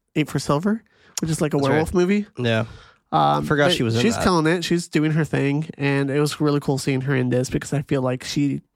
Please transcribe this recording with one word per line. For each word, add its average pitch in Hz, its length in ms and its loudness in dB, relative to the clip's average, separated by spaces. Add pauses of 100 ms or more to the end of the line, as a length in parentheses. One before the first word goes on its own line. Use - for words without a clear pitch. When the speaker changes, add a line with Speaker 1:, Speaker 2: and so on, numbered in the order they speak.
(140)
Speaker 1:
Eight 147 140 0
for - 100 -4
Silver, 180 440 0 (380)
which 160 100 -2
is, 156 100 -2
like, 147 140 0
a - 20 2
Speaker 2:
That's 139 120 2
right. 139 60 2
Speaker 1:
werewolf 156 200 0
movie. 196 320 2 (120)
Speaker 2:
Yeah. 113 260 0 (460)
Speaker 1:
Um, 147 360 2
Speaker 2:
Forgot 147 220 2
Speaker 1:
but 135 60 2
Speaker 2:
she - 80 0
was 113 140 0
in 117 60 2
Speaker 1:
she's 226 140 2
Speaker 2:
that. - 80 0
Speaker 1:
killing 175 220 4
it. 170 180 0
She's 175 240 -2
doing 156 240 0
her 156 120 0
thing, 143 440 -2 (100)
and 139 320 0
it 143 100 0
was 147 220 -2
really 147 180 2
cool 139 160 0
seeing 135 260 -2
her 139 140 0
in 127 140 0
this 127 180 0
because - 240 -6
I 139 100 0
feel 139 200 -2
like 127 200 -2
she 139 380 -2 (160)